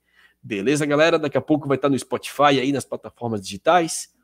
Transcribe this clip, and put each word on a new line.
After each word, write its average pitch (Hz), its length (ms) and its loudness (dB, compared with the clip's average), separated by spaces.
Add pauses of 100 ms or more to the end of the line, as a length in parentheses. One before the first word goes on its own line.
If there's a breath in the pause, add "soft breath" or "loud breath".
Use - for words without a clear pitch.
(420 soft breath)
Beleza, 123 440 -2
galera? 156 320 4
Daqui 147 180 -2
a 131 40 0
pouco 143 280 -2
vai 156 80 2
estar 143 120 0
no 135 100 2
Spotify 135 600 0
aí, 135 120 0
nas 131 120 -4
plataformas 113 560 -8
digitais. 160 720 -2 (120)